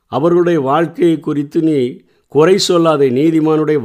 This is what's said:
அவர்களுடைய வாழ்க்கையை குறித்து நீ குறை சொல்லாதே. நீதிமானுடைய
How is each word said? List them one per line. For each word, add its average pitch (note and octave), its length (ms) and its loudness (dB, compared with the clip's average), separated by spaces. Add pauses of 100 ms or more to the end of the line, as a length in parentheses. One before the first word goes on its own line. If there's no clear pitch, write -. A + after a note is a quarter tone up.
அவர்களுடைய E3+ 520 0
வாழ்க்கையை D#3+ 600 -2
குறித்து D3 420 -6
நீ D3 340 -2 (320)
குறை E3+ 300 2 (100)
சொல்லாதே. D#3+ 440 2
நீதிமானுடைய D#3 720 0